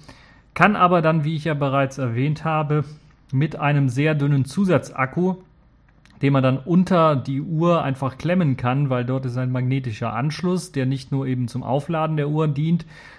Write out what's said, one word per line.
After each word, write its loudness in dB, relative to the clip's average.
kann 2
aber 4
dann, 2
wie -2
ich -6
ja 0
bereits 0
erwähnt -2
habe, 0
mit 0
einem 2
sehr 0
dünnen 2
Zusatzakku, 0
den 4
man 4
dann 2
unter 4
die -4
Uhr 0
einfach -4
klemmen 0
kann, 0
weil 0
dort -2
ist -4
ein -2
magnetischer -2
Anschluss, -2
der -2
nicht -4
nur -2
eben -2
zum -6
Aufladen -2
der -2
Uhr 0
dient, 0